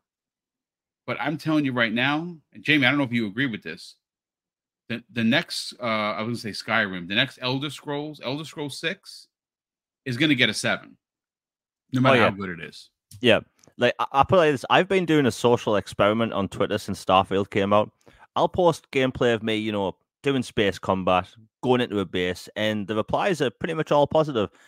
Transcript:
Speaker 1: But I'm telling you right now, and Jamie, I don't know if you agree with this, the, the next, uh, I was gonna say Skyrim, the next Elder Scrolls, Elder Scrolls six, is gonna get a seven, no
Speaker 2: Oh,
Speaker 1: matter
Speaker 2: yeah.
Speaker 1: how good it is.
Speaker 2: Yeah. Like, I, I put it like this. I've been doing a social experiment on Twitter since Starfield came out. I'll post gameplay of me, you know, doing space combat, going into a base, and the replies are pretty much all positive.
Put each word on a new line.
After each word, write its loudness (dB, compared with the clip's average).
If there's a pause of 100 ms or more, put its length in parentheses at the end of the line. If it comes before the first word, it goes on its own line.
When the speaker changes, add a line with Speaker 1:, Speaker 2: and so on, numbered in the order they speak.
(1040)
Speaker 1:
But -6
I'm -4
telling -2
you -2
right 0
now, -2 (160)
and -20
Jamie, 4
I 6
don't 0
know 2
if -4
you 0
agree -4
with -8
this, -14 (920)
the, -8 (100)
the -2
next, 0
uh, -8 (280)
I -6
was -6
gonna -10
say -12
Skyrim, -2
the -4
next -2
Elder -4
Scrolls, -10
Elder -8
Scrolls -12
six, -10 (800)
is -4
gonna 2
get 2
a -2
seven, -4 (960)
no 0
Speaker 2:
Oh, 2
Speaker 1:
matter 6
Speaker 2:
yeah. 4
Speaker 1:
how -8
good -8
it -12
is. -16 (300)
Speaker 2:
Yeah. 6 (380)
Like, 2
I, -2
I 4
put 4
it 8
like 6
this. -4
I've 4
been 0
doing 4
a 2
social 2
experiment 0
on -2
Twitter -2
since -8
Starfield 2
came 0
out. 2 (460)
I'll 2
post 0
gameplay 0
of -4
me, -2
you -4
know, -4 (260)
doing 0
space 0
combat, 0 (360)
going 2
into -2
a 0
base, -4
and -4
the -6
replies -2
are 0
pretty -8
much -6
all 4
positive. 0 (180)